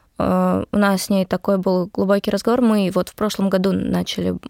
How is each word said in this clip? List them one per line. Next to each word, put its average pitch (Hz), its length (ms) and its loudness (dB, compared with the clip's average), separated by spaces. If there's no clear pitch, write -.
э, 185 540 2
у - 60 0
нас 202 260 2
с - 60 -6
ней 190 160 2
такой 196 320 0
был 185 360 0
глубокий 202 380 0
разговор. 226 300 0
Мы 214 320 2
вот 180 160 0
в - 40 -18
прошлом 202 360 -2
году 190 220 2
начали, 185 640 -2